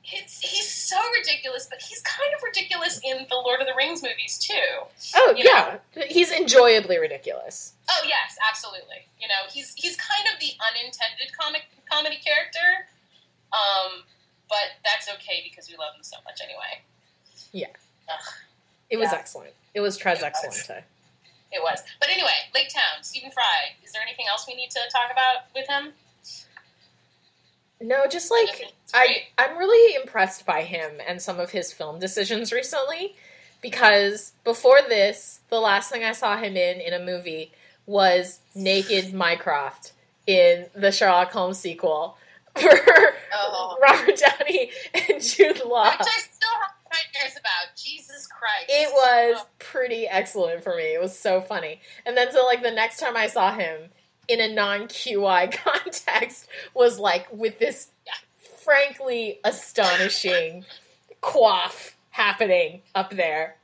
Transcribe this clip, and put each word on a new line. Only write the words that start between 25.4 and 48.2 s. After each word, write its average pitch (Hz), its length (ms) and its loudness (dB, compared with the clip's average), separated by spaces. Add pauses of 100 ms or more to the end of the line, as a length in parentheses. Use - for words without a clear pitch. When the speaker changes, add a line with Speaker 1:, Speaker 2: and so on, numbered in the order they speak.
Speaker 1:
with 269 120 -8
him? 285 260 -6 (1900)
Speaker 2:
No, 262 260 0
just, 339 240 -4
Speaker 1:
Other 466 140 4
Speaker 2:
like, - 140 -8
Speaker 1:
than - 80 -14 (160)
it's - 100 -14
Speaker 2:
I, 254 140 8
Speaker 1:
great. - 140 0 (160)
Speaker 2:
I'm 269 200 0
really 427 380 8
impressed 220 500 -2
by 160 180 -2
him 165 280 -8 (160)
and 180 140 -8
some 180 180 -8
of 175 120 -6
his 180 200 -6
film 156 280 -12
decisions 214 520 -4
recently, 285 640 -6 (460)
because 208 720 4 (100)
before 254 440 6
this, 214 520 0 (100)
the 226 100 0
last 202 300 2
thing 233 140 -6
I 226 80 -2
saw 208 260 -2
him 202 200 -6
in, 180 240 -2
in 170 120 -6
a 180 60 -4
movie, 175 520 -10 (340)
was 185 540 2 (140)
naked 190 600 0
Mycroft 170 800 -2 (340)
in 180 380 6 (100)
the 196 160 4
Sherlock 180 400 4
Holmes 190 280 -2
sequel 165 580 -4 (200)
<laughs> - 180 -20
for 302 140 6 (640)
Speaker 1:
Oh. - 480 -4
Speaker 2:
Robert - 380 6
Downey 285 520 2 (220)
and - 300 -2
Jude - 420 4
Law. 233 260 4
Speaker 1:
Which - 160 -2
I 453 120 0
still - 300 -6 (120)
have 392 100 -6 (200)
nightmares 285 480 -6
about. - 380 -4
Jesus - 500 -16